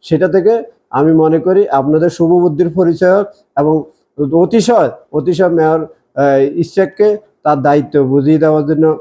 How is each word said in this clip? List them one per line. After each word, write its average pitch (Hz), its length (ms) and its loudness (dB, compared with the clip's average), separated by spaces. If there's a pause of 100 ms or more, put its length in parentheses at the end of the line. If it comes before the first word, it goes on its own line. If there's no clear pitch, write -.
সেটা 165 260 -2
থেকে 190 360 0 (260)
আমি 147 240 0
মনে 160 260 2
করি 185 300 0
আপনাদের 151 400 0
শুভবুদ্ধির 170 600 0
পরিচয় 180 540 0 (340)
এবং 151 260 0 (500)
অতিশয়, 185 560 2 (220)
অতিশয় 165 380 -2
মেয়র, 160 320 0
আহ, 139 580 -2 (140)
ইশরাককে 190 640 -2 (260)
তার 147 180 0
দায়িত্ব 143 420 0
বুঝিয়ে 139 340 0
দেওয়ার 151 280 0
জন্য 156 360 0